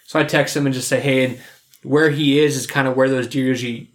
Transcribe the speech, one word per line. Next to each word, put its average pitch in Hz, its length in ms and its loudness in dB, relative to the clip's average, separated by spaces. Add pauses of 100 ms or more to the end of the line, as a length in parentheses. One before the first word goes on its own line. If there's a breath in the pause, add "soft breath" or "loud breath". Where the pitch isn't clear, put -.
So - 120 -2
I 151 60 2
text 147 320 0
him 143 100 0
and 135 80 0
just 127 140 -6
say, 127 120 0
"Hey," 131 240 2
and 120 140 -4 (440 loud breath)
where 147 280 2
he 143 300 2
is, 143 160 2
is 123 100 -6
kinda 135 240 -2
where 131 180 2
those 127 200 -2
deer 131 180 -2
usually 120 480 -4